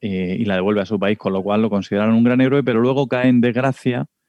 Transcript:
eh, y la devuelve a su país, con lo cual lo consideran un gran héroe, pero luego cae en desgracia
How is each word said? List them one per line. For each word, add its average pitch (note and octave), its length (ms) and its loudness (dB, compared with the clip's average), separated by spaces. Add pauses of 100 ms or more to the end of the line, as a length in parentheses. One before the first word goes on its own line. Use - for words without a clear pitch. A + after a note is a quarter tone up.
eh, F#2 380 -4
y A2+ 80 -4
la G2 80 -2
devuelve G2 260 0
a F#2+ 60 -4
su G#2+ 120 -2
país, G2+ 200 -2
con G2 160 -4
lo F#2+ 80 -2
cual G2+ 180 0
lo A2 80 0
consideran G2+ 440 -2
un A2+ 120 4
gran B2 160 2
héroe, C3 220 2
pero B2 180 0
luego C3 280 0
cae B2+ 200 0
en B2 140 4
desgracia B2+ 640 -2 (220)